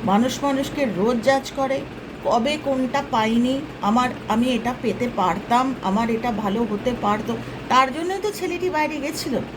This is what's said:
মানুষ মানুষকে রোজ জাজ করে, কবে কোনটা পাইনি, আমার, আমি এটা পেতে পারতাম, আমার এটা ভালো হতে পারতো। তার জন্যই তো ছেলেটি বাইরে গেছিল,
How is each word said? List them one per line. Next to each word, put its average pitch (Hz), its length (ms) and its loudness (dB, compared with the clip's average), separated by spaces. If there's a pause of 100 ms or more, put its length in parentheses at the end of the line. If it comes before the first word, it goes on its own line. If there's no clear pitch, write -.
মানুষ 233 380 2
মানুষকে 277 420 0
রোজ 214 380 0
জাজ 269 320 2
করে, 269 260 0 (440)
কবে 240 380 2
কোনটা 262 480 0
পাইনি, 240 500 2 (200)
আমার, 233 280 4 (180)
আমি 240 260 2
এটা 240 280 -2
পেতে 233 340 -2
পারতাম, 233 680 2
আমার 220 260 0
এটা 233 220 0
ভালো 214 380 0
হতে 214 220 -2 (100)
পারতো। 214 360 0 (320)
তার 262 240 4
জন্যই 359 260 -2
তো 415 120 -2
ছেলেটি 359 380 -2
বাইরে 302 300 0
গেছিল, 262 400 -2 (160)